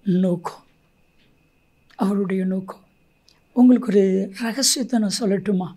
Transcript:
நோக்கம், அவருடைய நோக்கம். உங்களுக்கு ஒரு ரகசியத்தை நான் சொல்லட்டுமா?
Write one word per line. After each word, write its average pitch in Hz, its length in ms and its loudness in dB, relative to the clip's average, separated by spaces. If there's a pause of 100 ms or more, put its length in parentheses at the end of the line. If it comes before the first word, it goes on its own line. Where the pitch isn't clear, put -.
நோக்கம், 180 600 -2 (1300)
அவருடைய 190 500 -2
நோக்கம். 190 360 -6 (720)
உங்களுக்கு 247 340 6
ஒரு 196 540 2
ரகசியத்தை 240 580 -2
நான் 208 220 -2
சொல்லட்டுமா? 190 560 -2